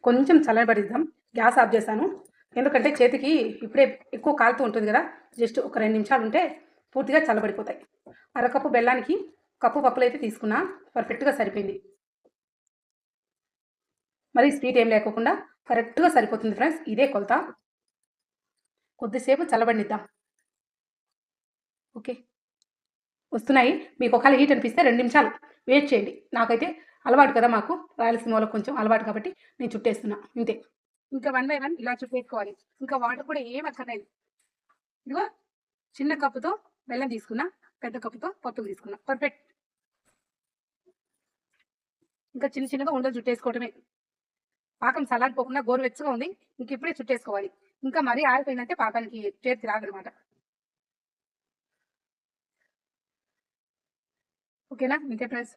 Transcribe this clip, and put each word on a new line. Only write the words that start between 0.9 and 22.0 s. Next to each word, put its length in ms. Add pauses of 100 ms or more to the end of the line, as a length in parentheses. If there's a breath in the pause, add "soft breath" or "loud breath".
గ్యాస్ 240
ఆఫ్ 140
చేశాను. 300 (500)
ఎందుకంటే 420
చేతికి 340 (340)
ఇప్పుడే 200 (320)
ఎక్కువ 240
కాలుతూ 260
ఉంటుంది 240
కదా, 100 (380)
just 180 (100)
ఒక 160
రెండు 160
నిమిషాలు 280
ఉంటే 140 (540)
పూర్తిగా 320
చల్లబడిపోతాయి. 520 (600 soft breath)
అరకప్పు 360
బెల్లానికి 400 (460)
కప్పు 240
పప్పులు 220
అయితే 180
తీసుకున్నా, 340 (380)
పర్ఫెక్ట్గా 420
సరిపోయింది. 380 (2500)
మరి 200
స్వీట్ 240
ఏం 140
లేకోకుండా 360 (380)
కరెక్ట్గా 480
సరిపోతుంది 420
ఫ్రెండ్స్, 220 (120)
ఇదే 220
కొలత. 180 (1700)
కొద్దిసేపు 500
చల్లబడిద్దాం. 500 (2000)
ఓకే, 140 (1200)